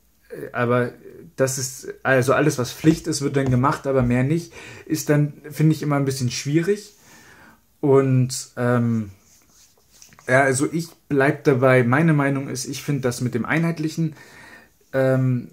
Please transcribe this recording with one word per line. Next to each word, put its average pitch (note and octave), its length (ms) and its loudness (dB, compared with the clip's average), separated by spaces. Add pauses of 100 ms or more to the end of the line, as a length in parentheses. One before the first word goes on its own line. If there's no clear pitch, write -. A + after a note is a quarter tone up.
(300)
äh, - 240 -14
aber A#2+ 400 -2 (440)
das C3 200 0
ist, - 360 -10 (100)
also B2+ 280 2
alles, D3 260 2
was B2 140 -4
Pflicht E3 360 0
ist, C#3+ 140 -4
wird C3+ 140 -4
dann C3+ 160 0
gemacht, C3+ 360 0
aber C3+ 160 2
mehr A#2+ 200 2
nicht, E3 300 -2 (320)
ist D#3 240 -4
dann, D3 240 2 (160)
finde D#3 260 2
ich, D3+ 60 -8
immer D3 160 -2
ein C#3 80 0
bisschen C3 260 -2
schwierig. E3 640 -2 (840)
Und, C3+ 720 2
ähm, A#2 560 0 (1200)
ja, C3 140 4
also C3+ 280 0
ich E3 160 -6 (220)
bleib C#3+ 340 2
dabei, C3 400 4
meine D3+ 300 2
Meinung C#3 340 0
ist, B2+ 180 -8
ich C3+ 180 -10
find C#3+ 200 -4
das B2 160 -2
mit B2+ 140 -4
dem A2+ 120 -4
einheitlichen, D#3+ 720 -2 (800)
ähm, C3 600 0